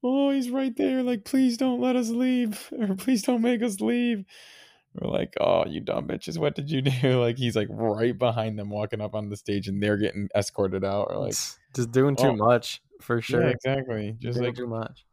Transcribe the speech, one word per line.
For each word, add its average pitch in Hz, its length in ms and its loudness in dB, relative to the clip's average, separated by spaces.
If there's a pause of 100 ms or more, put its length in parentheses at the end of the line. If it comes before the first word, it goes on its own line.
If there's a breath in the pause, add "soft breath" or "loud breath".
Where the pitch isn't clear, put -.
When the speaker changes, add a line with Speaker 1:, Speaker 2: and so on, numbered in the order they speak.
Speaker 1:
"Oh, 277 280 2
he's 269 200 0
right 262 260 -2
there. 262 260 2
Like, 247 220 -2
please 262 320 4
don't 254 240 0
let 254 140 2
us 240 140 0
leave, 240 640 0
<laughs> - 40 -8
or 202 160 2
please 214 280 2
don't 247 180 2
make 233 220 2
us 202 180 -2
leave." 233 440 0 (720 loud breath)
We're - 160 -4
like, - 300 -2
"Oh, 90 260 4
you 76 140 -6
dumb - 260 -4
bitches. - 320 -6
What 147 160 -2
did 143 160 -6
you 135 100 0
do?" 127 380 2
<laughs> - 20 2
Like, 120 160 0
he's, 120 180 -2
like, 107 160 0
right 110 460 0
behind 113 420 0
them 101 120 -8
walking 104 300 -4
up 107 140 -6
on 104 140 -6
the 101 80 -8
stage, 101 300 -4
and 98 160 -2
they're 104 140 4
getting 101 380 -2
escorted 98 500 0
out. 101 260 -2
We're - 80 -4
like, 95 160 -4 (400)
Speaker 2:
Just 120 160 -2
doing 135 240 4
too 135 160 4
Speaker 1:
"Oh." 120 40 0
Speaker 2:
much, 113 460 2 (200)
for 117 260 0
Speaker 1:
Yeah, 156 200 4
Speaker 2:
sure. - 20 -
Speaker 1:
exactly. 120 680 -2
Just 120 200 -4
Speaker 2:
Doing 123 80 0
Speaker 1:
like, 123 80 -4
Speaker 2:
too 123 120 -8
much. 113 460 -8